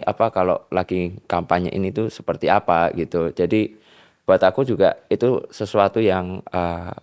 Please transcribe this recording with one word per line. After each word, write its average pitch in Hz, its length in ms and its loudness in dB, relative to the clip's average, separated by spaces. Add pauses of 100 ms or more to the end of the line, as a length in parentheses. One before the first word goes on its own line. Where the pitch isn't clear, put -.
apa, 107 240 0
kalau 92 400 0
lagi 92 560 -4
kampanye 87 480 -2
ini 95 160 -4
tuh 110 240 -4
seperti - 320 -6
apa 85 480 2
gitu. 82 400 -2
Jadi 98 400 0 (480)
buat 95 240 4
aku 92 160 2
juga 98 480 2
itu 120 400 0
sesuatu 101 480 0
yang, 92 400 0 (160)
eh, 87 500 -4